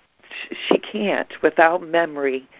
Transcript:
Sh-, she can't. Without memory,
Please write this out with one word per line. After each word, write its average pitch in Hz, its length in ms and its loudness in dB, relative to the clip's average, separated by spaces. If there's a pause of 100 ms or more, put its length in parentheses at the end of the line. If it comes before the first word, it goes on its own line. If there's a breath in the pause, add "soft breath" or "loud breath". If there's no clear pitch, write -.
(220)
Sh-, - 320 -14 (120)
she - 120 4
can't. 202 540 -4 (100)
Without 165 400 4
memory, 147 680 -2 (120)